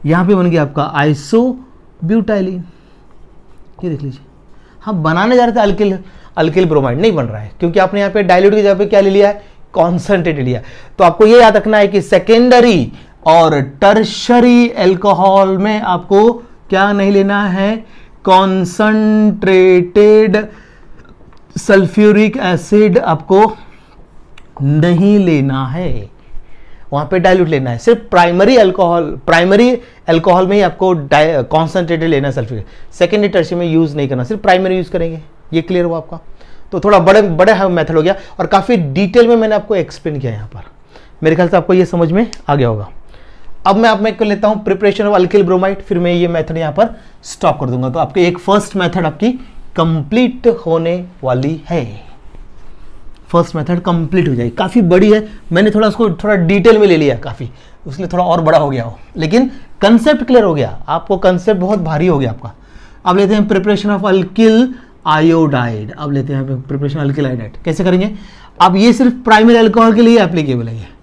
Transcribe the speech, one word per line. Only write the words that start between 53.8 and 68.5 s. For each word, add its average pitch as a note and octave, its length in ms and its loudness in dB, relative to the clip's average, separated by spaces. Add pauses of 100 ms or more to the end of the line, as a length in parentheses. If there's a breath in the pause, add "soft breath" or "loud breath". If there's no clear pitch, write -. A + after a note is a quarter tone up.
complete E3+ 480 -2
हो C3+ 60 -2
जाएगी। A#2+ 180 -4
काफ़ी F#3 300 -2
बड़ी F#3 300 4
है, G#3+ 160 0 (240 loud breath)
मैंने G3 180 2
थोड़ा G#3+ 180 0
उसको G#3+ 240 0
थोड़ा G#3 240 -2
detail G3 420 4
में G#3+ 80 4
ले F3 100 4
लिया C#3+ 220 0
काफ़ी, A#2+ 320 -12 (360 soft breath)
उसलिए E3+ 220 -10
थोड़ा F3+ 160 -2
और E3+ 160 0
बड़ा D#3+ 180 2
हो D3 120 0
गया B2 140 -6
हो, A2+ 140 -12 (180)
लेकिन G#3+ 340 0 (320 loud breath)
concept A#3 420 2
clear B3 200 4
हो F3 100 0
गया। C3 340 -6
आपको E3+ 300 -4
concept F#3 420 0
बहुत G3 200 -2
भारी D#3+ 260 -2
हो E3 120 2
गया B2+ 120 -2
आपका। A2 220 -14 (520 soft breath)
अब F3+ 120 0
लेते G3+ 180 2
हैं G#3 140 0
preparation G#3 420 -2
of G3 140 -2
alkyl A3 600 2 (420 loud breath)
iodide, C#3+ 840 0
अब D3+ 200 -10
लेते C#3 200 -4
हैं - 0 -
यहाँ C3+ 140 -4
पे C3+ 80 -6 (140)
preparation C#3+ 320 -6
alkyl C#3+ 260 -4
iodide A#2 380 -8
कैसे E3 200 -4
करेंगे। F#3 260 0 (500 loud breath)